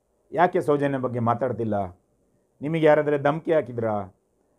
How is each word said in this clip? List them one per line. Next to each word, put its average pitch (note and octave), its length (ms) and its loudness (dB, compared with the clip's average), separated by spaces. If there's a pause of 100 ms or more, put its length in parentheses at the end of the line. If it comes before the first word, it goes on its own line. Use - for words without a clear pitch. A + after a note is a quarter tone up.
(320)
ಯಾಕೆ F3 300 2
ಸೌಜನ್ಯ C#3+ 360 0
ಬಗ್ಗೆ B2 220 -4
ಮಾತಾಡ್ತಿಲ್ಲ? A2+ 800 -2 (640)
ನಿಮಗೆ D#3 240 0
ಯಾರಾದರೆ D3+ 320 4
ಧಮಕಿ D3 360 -2
ಹಾಕಿದ್ರಾ? A#2 400 -2 (640)